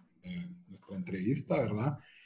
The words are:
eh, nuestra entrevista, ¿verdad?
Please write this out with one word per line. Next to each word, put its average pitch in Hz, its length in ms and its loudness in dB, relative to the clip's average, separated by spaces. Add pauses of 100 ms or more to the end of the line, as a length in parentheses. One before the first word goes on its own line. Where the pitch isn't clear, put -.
(240)
eh, 87 260 -6 (180)
nuestra - 280 -14
entrevista, 95 600 2
¿verdad? 113 420 2 (260)